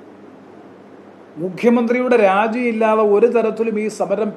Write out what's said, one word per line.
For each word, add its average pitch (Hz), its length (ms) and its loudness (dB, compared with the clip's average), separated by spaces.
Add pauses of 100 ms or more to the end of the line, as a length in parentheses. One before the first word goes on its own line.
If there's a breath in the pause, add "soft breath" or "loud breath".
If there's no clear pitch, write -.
(1400)
മുഖ്യമന്ത്രിയുടെ 240 760 0 (120)
രാജിയില്ലാതെ 220 760 0 (100)
ഒരു 214 220 4
തരത്തിലും 220 480 -2
ഈ - 20 -2 (140)
സമരം 196 360 -2